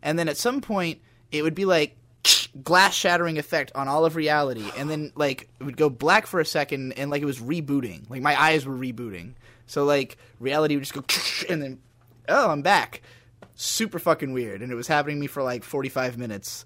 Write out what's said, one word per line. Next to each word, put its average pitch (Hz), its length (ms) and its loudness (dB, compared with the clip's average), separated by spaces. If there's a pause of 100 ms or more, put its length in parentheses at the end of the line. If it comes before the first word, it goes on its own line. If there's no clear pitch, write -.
and 156 160 -2
then 165 120 0
at 143 80 -4
some 254 240 -2
point, 180 400 -4 (320)
it 151 80 0
would 156 140 0
be, 196 100 -2
like, 165 320 2 (680)
glass 185 320 6
shattering 170 420 2
effect 147 380 -2
on 135 140 -2
all 156 160 4
of 156 100 2
reality, 147 500 0 (120)
and 143 120 -4
then, 151 260 -6
like, 143 340 -2 (100)
it - 40 -12
would 139 140 -8
go 151 120 6
black 160 360 2
for 185 140 -2
a 156 60 2
second, 139 480 -4
and, 139 180 -4
like, 143 100 0
it 147 40 -4
was 131 140 -4
rebooting. 131 720 -4
Like, 127 120 -8
my 139 200 2
eyes 156 240 4
were 135 120 -6
rebooting. 113 560 -8 (340)
So, 143 160 -2
like, 143 320 2 (240)
reality 147 380 2
would 135 80 -4
just - 80 -10
go, 139 100 -10 (220)
<laughs> - 240 -4
and 160 120 -2
then, 131 180 -10 (500)
"Oh, 226 200 4
I'm 143 120 -2
back." 165 400 2 (560)
Super - 420 -4
fucking 147 340 0
weird, 107 280 -6
and 123 100 -10
it 120 40 -6
was 120 120 -8
happening 147 280 0
to 147 60 -4
me 139 60 -4
for, 143 140 -6
like, 123 220 -4
forty-five 131 540 -4
minutes. 107 480 -10